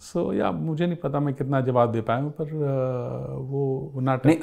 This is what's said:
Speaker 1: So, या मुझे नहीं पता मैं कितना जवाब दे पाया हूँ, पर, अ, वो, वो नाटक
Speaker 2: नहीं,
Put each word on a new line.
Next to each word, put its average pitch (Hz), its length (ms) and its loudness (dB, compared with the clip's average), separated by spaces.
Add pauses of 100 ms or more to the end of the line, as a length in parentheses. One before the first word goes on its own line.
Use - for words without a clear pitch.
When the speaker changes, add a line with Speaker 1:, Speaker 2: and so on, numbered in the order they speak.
(140)
Speaker 1:
So, 175 200 -2
या 202 180 0
मुझे 160 340 -2
नहीं 175 100 0
पता 147 240 -2
मैं 143 160 0
कितना 135 260 0
जवाब 120 300 4
दे 113 100 2
पाया 117 180 0
हूँ, 147 120 -2
पर, 160 120 -6
अ, 131 880 -2
वो, 135 600 -4
वो 131 80 -4
नाटक 131 240 0
Speaker 2:
नहीं, 160 180 8